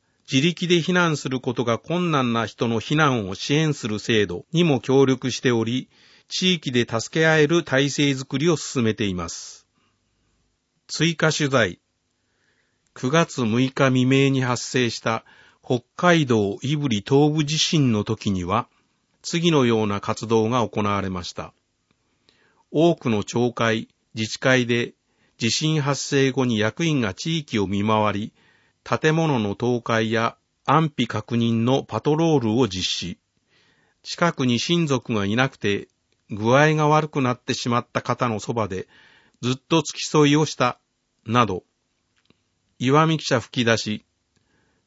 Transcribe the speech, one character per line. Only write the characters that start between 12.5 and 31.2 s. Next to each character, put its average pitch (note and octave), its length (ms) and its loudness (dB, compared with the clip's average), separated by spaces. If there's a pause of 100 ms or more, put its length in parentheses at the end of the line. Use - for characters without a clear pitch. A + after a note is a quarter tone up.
九 - 160 -4
月 D#3+ 320 0
六 A2+ 180 0
日 C3 280 2
未 B2+ 180 2
明 C3+ 240 4
に C3+ 120 0
発 B2 220 -2
生 B2 260 -2
し - 100 -10
た A2+ 260 -4 (380)
北 B2 200 -2 (120)
海 E3+ 300 4
道 G#2+ 360 2
胆 C#3+ 280 -2
振 G#2 180 -2
東 C#3+ 240 4
部 D#3 140 -2
地 D3+ 120 -4
震 D3 340 2
の G#2+ 120 0
時 A2 260 -4
に F#2+ 140 -2
は、 G2+ 240 -2 (540)
次 E3+ 300 0
の C#3+ 140 4
よ A2+ 180 2
う G#2+ 40 -2
な G2+ 140 -4
活 A2 260 -6
動 A2 220 2
が A#2+ 180 0
行 G#2+ 140 -4
わ G2+ 200 0
れ F#2+ 80 -4
ま F2+ 140 -6
し - 100 -14
た。 - 200 -12 (1200)
多 E3 240 4
く - 140 -4
の G#2 140 0
町 A#2+ 280 -2
会、 A2+ 380 -2 (240)
自 G#2+ 200 -6
治 - 60 -10
会 B2+ 260 4
で A#2+ 280 -2 (440)
地 A#2 120 -2
震 D#3 320 0
発 C#3 220 -2
生 C3+ 280 2
後 C3 140 0
に A#2 140 0
役 A2 260 0
員 D3+ 160 0
が G2+ 120 -2
地 D#3+ 260 -4
域 A#2+ 200 -4
を G2 80 0
見 G2+ 160 -2
回 G#2+ 300 2
り、 G2+ 200 -8 (500)
建 D#3 320 0
物 D#3 240 0
の G#2 120 -2
倒 A#2+ 260 -2
壊 A2+ 320 -2
や A2+ 260 -2 (300)
安 D3+ 300 2
否 B2+ 120 -2
確 - 280 -6